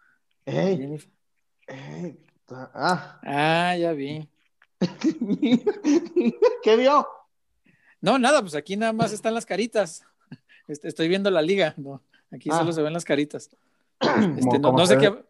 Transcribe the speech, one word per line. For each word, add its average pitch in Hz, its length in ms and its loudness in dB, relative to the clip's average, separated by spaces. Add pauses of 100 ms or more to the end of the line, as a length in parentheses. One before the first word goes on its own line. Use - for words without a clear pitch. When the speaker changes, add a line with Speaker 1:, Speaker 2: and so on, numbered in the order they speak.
(460)
Speaker 1:
Ey. 165 320 -2
Speaker 2:
Jennifer. 143 320 -10 (580)
Speaker 1:
Ey, 151 500 -14 (280)
ta-, 127 280 -18
ah. 151 500 -4
Speaker 2:
Ah, 165 540 0
ya 170 160 -2
vi. 147 340 -8 (520)
Speaker 1:
<laughs> 240 840 0 (1000)
¿Qué 220 140 6
vio? 262 300 4 (960)
Speaker 2:
No, 233 180 2
nada, 269 220 4
pues 165 140 -8
aquí 160 220 -6
nada 226 160 0
más 220 200 0
están 220 200 -4
las 226 120 -6
caritas. 196 580 -2 (640)
Est-, 147 180 -12
estoy 160 220 -4
viendo 196 240 0
la 170 100 2
liga, 165 360 0
¿no? 139 240 -14 (300)
Aquí 139 200 -10
Speaker 1:
Ah. 165 80 2
Speaker 2:
solo 165 140 0
se 160 80 -2
ven 151 120 -2
las 170 120 -6
caritas. 147 440 -4 (260)
Speaker 3:
<clears throat> - 240 -20
Como, 208 380 0
Speaker 2:
Este, 123 220 2
no, 147 100 2
Speaker 3:
como 131 100 4
Speaker 2:
no - 60 4
sé - 100 6
Speaker 3:
se 131 40 4
Speaker 2:
qué. - 300 2